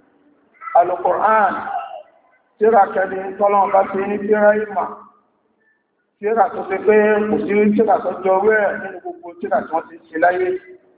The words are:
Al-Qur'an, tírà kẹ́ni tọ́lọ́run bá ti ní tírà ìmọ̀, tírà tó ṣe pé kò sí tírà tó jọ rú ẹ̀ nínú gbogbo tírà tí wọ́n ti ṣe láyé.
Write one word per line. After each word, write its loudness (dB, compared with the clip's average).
Al-Qur'an, 2
tírà 6
kẹ́ni -4
tọ́lọ́run 2
bá 4
ti -6
ní -4
tírà 2
ìmọ̀, -4
tírà 0
tó -8
ṣe -6
pé 4
kò 0
sí -2
tírà 2
tó -4
jọ 0
rú 2
ẹ̀ 0
nínú -12
gbogbo -14
tírà -4
tí -10
wọ́n -4
ti -20
ṣe -14
láyé. 0